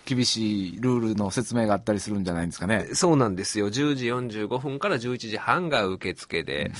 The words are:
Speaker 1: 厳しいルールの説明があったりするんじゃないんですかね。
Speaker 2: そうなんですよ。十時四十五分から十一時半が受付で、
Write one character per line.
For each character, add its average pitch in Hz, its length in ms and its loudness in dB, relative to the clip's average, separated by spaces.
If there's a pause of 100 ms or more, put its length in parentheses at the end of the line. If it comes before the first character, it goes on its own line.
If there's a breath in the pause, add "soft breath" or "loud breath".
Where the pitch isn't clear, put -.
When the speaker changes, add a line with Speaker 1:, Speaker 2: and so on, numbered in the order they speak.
Speaker 1:
厳 127 160 2
し 104 520 0
い 107 40 -10
ル 123 160 2
ー 117 40 2
ル 110 160 2
の 101 140 0
説 117 240 -2
明 117 120 2
が 104 80 4
あ - 20 6
っ - 80 -4
た 107 80 2
り 101 80 0
す - 80 -8
る 104 100 -2
ん 95 60 0
じ 90 60 -2
ゃ 87 40 0
な 85 80 0
い 87 40 0
ん - 20 -2
で 82 40 -4
す - 80 -14
か 87 60 -4
ね。 98 280 0
Speaker 2:
そ 175 180 4
う 151 60 8
な 120 100 6
ん 92 80 -2
で 95 80 -2
す - 140 -4
よ。 104 100 2
十 143 260 2
時 127 120 -2
四 123 240 -2
十 107 160 -4
五 120 120 -2
分 135 200 -6
か 202 100 -2
ら 160 100 0
十 123 160 -4
一 117 140 -8
時 107 80 -4
半 160 320 0
が 120 160 2
受 95 300 -2
付 85 300 -4
で、 71 360 -2